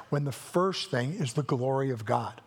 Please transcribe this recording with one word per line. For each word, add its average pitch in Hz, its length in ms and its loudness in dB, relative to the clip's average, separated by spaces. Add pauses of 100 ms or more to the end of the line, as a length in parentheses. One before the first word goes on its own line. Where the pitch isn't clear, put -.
when 147 140 0
the 139 80 -2
first - 640 0
thing 131 220 0
is 156 180 -2
the 151 100 0
glory 135 480 0
of 113 140 -4
God. 117 420 0